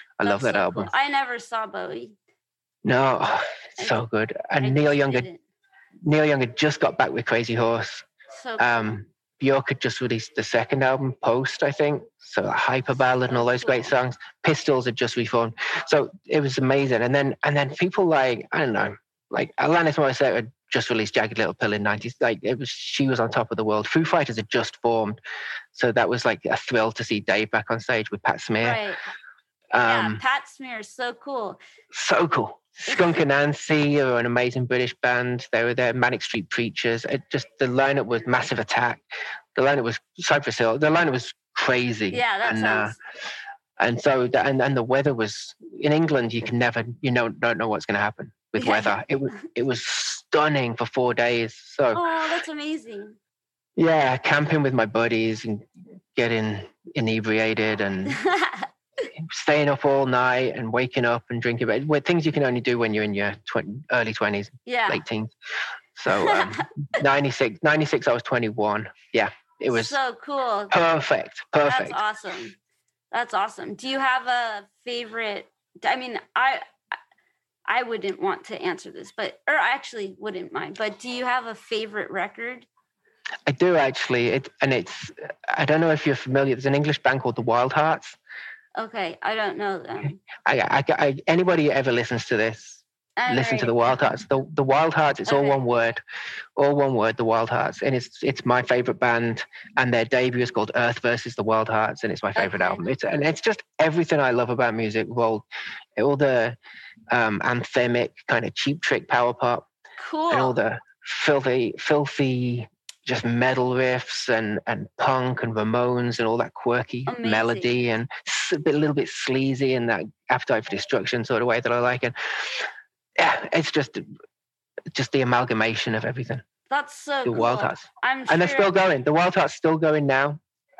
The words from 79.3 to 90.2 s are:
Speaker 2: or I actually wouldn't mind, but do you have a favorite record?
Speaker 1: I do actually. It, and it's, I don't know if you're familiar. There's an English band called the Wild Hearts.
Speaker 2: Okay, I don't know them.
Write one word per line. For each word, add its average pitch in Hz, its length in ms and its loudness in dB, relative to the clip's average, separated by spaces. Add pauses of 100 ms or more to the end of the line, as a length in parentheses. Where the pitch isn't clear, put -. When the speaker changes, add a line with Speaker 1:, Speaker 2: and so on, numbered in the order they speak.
Speaker 2:
or 285 60 2
I 240 160 2
actually 214 480 -6
wouldn't 202 340 -10
mind, - 260 -8
but 214 200 -4
do 247 100 -14
you 247 160 -6
have 247 220 -2
a 226 80 -10
favorite 214 560 -8
record? 226 560 -8 (800)
Speaker 1:
I 151 60 4
do 180 240 4
actually. 127 520 2
It, 131 200 0 (140)
and 139 100 4
it's, - 380 -4 (380)
I - 160 0
don't 151 160 4
know 165 100 4
if 151 160 0
you're 139 100 2
familiar. 135 400 0
There's 127 100 -6
an 139 80 2
English 147 280 0
band 131 180 2
called 123 160 -2
the 120 60 -2
Wild 120 300 2
Hearts. 156 440 -2 (640)
Speaker 2:
Okay, 214 440 -6
I 220 120 -4
don't 214 240 -4
know 196 240 -4
them. - 380 -8 (260)